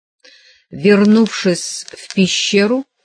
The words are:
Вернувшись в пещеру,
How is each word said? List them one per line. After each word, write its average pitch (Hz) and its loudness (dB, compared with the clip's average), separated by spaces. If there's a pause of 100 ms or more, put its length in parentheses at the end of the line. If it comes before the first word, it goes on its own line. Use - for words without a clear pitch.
(680)
Вернувшись 202 0
в - -20
пещеру, 202 -2 (200)